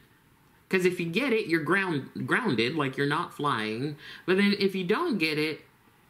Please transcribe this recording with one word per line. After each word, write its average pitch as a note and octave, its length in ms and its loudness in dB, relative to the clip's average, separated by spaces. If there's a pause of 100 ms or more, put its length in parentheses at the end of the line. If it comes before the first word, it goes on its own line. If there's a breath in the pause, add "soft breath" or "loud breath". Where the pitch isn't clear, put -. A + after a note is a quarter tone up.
(680)
'Cause F#3 160 2
if F3+ 140 2
you E3+ 80 -2
get A3 260 0
it, A3 140 0
you're D#3 160 0
ground-, D3+ 640 -2
grounded, D#3+ 480 0
like, C#3 220 -2
you're C#3+ 100 0
not D#3+ 260 -2
flying. B2+ 640 -2 (320 loud breath)
But F#3 100 4
then G3+ 220 4
if F#3+ 160 2
you F#3 80 -2
don't A#3+ 360 0
get D#3 200 0
it, D#3 220 -2 (500)